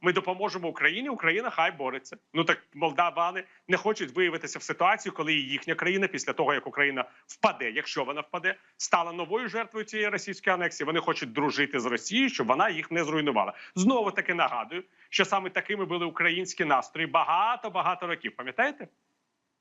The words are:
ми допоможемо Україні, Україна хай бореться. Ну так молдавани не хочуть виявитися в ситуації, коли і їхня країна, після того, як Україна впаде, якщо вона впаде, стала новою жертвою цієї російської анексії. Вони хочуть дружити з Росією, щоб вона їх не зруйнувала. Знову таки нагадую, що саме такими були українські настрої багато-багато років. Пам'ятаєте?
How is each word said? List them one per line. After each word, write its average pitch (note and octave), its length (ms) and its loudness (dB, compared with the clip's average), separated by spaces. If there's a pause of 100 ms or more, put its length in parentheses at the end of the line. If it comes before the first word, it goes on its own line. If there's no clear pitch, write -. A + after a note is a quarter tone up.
ми F3+ 120 4
допоможемо F#3 540 -2
Україні, F3 420 0
Україна G#3 400 0
хай E3+ 220 2
бореться. C3 460 -6 (160)
Ну E3 100 2
так E3 200 0 (100)
молдавани E3+ 720 0 (240)
не F3+ 100 4
хочуть F#3+ 380 -2
виявитися D#3+ 440 0
в - 40 -14
ситуації, F3+ 500 0
коли D#3 200 -2
і D3+ 80 2
їхня C#3 340 -4
країна, F#3 320 0
після C3+ 260 -4
того, C#3+ 200 2
як C3 140 -2
Україна C3+ 380 0 (220)
впаде, C#3 440 0
якщо C#3+ 320 -4
вона D3 180 -6
впаде, F3+ 340 -4 (220)
стала E3+ 340 2
новою F3+ 380 -4
жертвою A3 360 -6
цієї G#3+ 240 -2
російської G3+ 440 0
анексії. F3 320 -2
Вони D#3+ 140 2
хочуть D3 340 -2
дружити C#3+ 460 2
з A#2 60 -2
Росією, G3+ 440 2
щоб C3 180 -2
вона D#3+ 220 4
їх D#3 220 -6
не E3 120 0
зруйнувала. C#3+ 500 2 (220)
Знову G#3 360 4
таки F#3 220 -2
нагадую, C#3+ 500 -2 (260)
що - 160 4
саме F#3+ 240 0
такими F#3+ 360 -2
були E3+ 200 0
українські F3 600 0
настрої D3 420 2
багато-багато F3+ 1000 2
років. D3+ 280 -4
Пам'ятаєте? A#3+ 520 -2 (720)